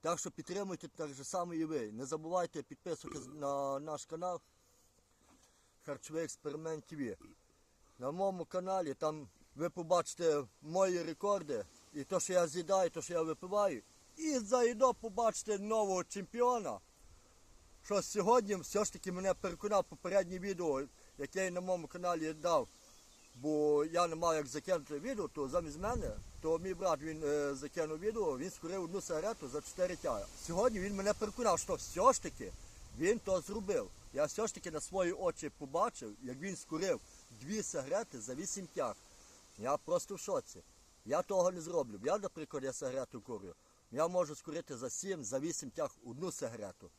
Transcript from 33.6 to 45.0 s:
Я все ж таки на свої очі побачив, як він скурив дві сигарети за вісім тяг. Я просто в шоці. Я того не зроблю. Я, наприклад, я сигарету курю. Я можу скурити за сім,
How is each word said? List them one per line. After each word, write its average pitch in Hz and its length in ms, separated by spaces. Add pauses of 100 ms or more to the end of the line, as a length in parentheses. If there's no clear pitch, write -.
Я 143 120
все 208 220
ж - 80
таки 175 160
на 156 100
свої 180 320
очі 165 460
побачив, 143 640
як 131 160
він 180 180
скурив 160 440 (400)
дві 190 220
сигарети 147 580
за 120 140
вісім 185 400
тяг. 127 220 (600)
Я 127 180
просто 175 380
в 175 60
шоці. 143 420 (420)
Я 147 180
того 185 300
не 175 80
зроблю. 143 440
Я, 175 140
наприклад, 156 460
я 131 80
сигарету 131 480
курю. 98 340 (360)
Я 151 180
можу 175 260
скурити 151 420
за 123 140
сім, 180 340